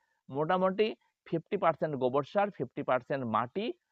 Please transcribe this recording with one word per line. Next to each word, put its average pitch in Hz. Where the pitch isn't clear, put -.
মোটামুটি 185
ফিফটি 175
পার্সেন্ট 160
গোবর 127
সার, 202
ফিফটি 147
পার্সেন্ট 135
মাটি 123